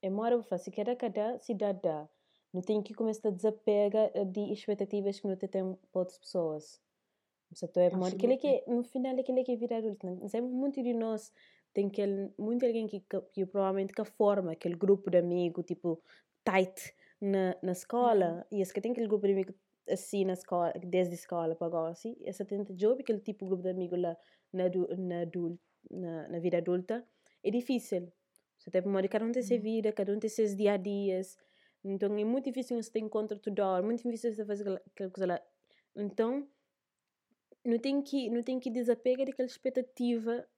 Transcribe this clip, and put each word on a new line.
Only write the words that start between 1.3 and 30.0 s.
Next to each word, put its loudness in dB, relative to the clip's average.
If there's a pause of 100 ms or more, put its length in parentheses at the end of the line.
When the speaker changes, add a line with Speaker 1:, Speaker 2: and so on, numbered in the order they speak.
Speaker 1:
se -6
dá, 0
dá. -2 (460)
Não -2
tem 2
que -10
começar 0
a 0
desapega, 4
eh, 0
de -2
expectativas -2
que -4
não 0
te -6
tem 0 (280)
para 0
outras -4
pessoas. -4 (680)
Você -10
tá, 4
é 8
mora 0
aquilo 4
é 4
que, -2
Speaker 2:
Absolutamente. 2
Speaker 1:
no 0
final, -2
aquilo 2
é 0
que -2
é 2
vida -2
adulta, -4
né? -8
Mas -8
é -2
muito -2
de 0
nós, -4 (400)
tem 2
aquele, -2
muito 0
alguém 0
que, -8
que, -6 (120)
que 0
provavelmente 0
que -4
forma 2
aquele -4
grupo 4
de 8
amigo, 2
tipo, -4 (440)
tight 2 (280)
na, 2
na 0
escola, 2
Speaker 2:
Uhum. -2
Speaker 1:
e 2
esse -2
que -2
tem -2
aquele 0
grupo 2
de 6
amigo 0 (360)
assim 0
na 2
escola, 0 (140)
desde 2
a -6
escola -2
para -4
agora, -2
assim, -10
essa -6
tenta -6
de -12
job, 4
aquele 0
tipo -8
de -6
grupo 0
de 0
amigo -2
lá 0 (380)
na 0
adu-, 2 (100)
na -2
adul-, -4 (300)
na, -8
na -6
vida 0
adulta, -2 (380)
é 2
difícil. -2 (480)
Você -18
tem 4
uma, 2
cada 0
um 0
tem 0
sua 2
Speaker 2:
Uhum. -2
Speaker 1:
vida, 0
cada 0